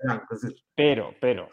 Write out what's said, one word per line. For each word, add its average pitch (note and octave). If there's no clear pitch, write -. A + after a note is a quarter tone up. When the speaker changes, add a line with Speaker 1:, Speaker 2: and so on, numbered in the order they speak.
Speaker 1:
verán, A#2
es A2+
decir. -
Speaker 2:
pero, C#3
pero, G#2+